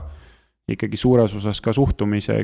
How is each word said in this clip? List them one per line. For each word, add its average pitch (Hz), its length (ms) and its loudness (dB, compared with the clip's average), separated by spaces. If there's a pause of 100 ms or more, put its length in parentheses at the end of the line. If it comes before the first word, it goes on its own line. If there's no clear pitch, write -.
(680)
ikkagi 104 280 -4
suures 120 380 4
osas 104 240 -4
ka 113 160 -2
suhtumise 104 680 0